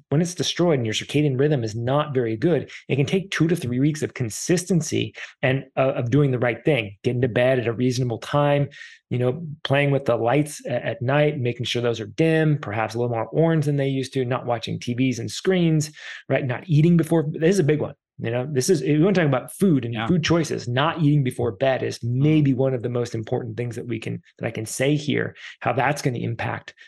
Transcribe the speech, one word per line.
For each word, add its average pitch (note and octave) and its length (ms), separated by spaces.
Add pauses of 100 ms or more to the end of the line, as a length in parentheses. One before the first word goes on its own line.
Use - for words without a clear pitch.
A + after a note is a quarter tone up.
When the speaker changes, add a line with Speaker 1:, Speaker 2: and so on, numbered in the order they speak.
Speaker 1:
when C#3+ 120
it's F3 140
destroyed D#3 460
and A#2 40
your G#2+ 100
circadian C#3+ 440
rhythm C#3+ 240
is A2 140
not C#3 360
very A#2 240
good, C#3+ 320 (200)
it C3+ 80
can C#3+ 100
take F#3+ 240
two - 160
to E3+ 80
three B2 240
weeks D3+ 240
of - 120
consistency D3 1000 (280)
and, C3+ 240 (100)
uh, C3+ 160
of B2 180
doing C#3 220
the B2 80
right A#2+ 240
thing, A2+ 400
getting B2 180
to C3 60
bed B2 320
at A2 80
a A#2+ 40
reasonable B2 460
time, C#3+ 500 (420)
you B2 80
know, C3+ 280 (160)
playing C#3+ 300
with C#3 140
the A#2+ 100
lights C3+ 500
a-, B2 180
at A#2 180
night, D3 360
making A#2+ 280
sure A#2+ 160
those A#2 180
are G#2 60
dim, D#3 520
perhaps A2 380
a - 20
little A#2+ 160
more A2+ 140
orange D#3 380
than D3 100
they C#3 100
used C3+ 280
to, C3 100
not B2 220
watching A2+ 340
T A#2+ 140
Vs B2 260
and G#2+ 100
screens, D#3+ 640 (360)
right? C3+ 160
Not B2 220
eating E3 300
before, D#3+ 340
this D#3+ 200
is G3+ 100
a D#3 40
big - 160
one. G#2+ 140 (240)
You A#2 120
know, B2 200
this D3+ 200
is, D#3 120
we D3+ 180
wanna G3 140
talk F3+ 120
about C3+ 260
food C3+ 320
and A#2 80
Speaker 2:
Yeah. A2+ 140
Speaker 1:
food E3 160
choices. C#3 460
Not D3 340
eating D3 220
before A#2+ 260
bed C3 320
is A2+ 160
Speaker 2:
Mm. A#2+ 140 (100)
Speaker 1:
maybe D3+ 320
one C3 180
of A#2+ 100
the B2 60
most A#2+ 260
important A#2 420
things A#2+ 180
that A#2 120
we A#2 120
can, A#2 240 (160)
that - 80
I A#2 40
can A2 140
say C#3 300
here, A#2 400 (260)
how B2 120
that's C3 300
gonna B2 160
impact A2+ 540 (160)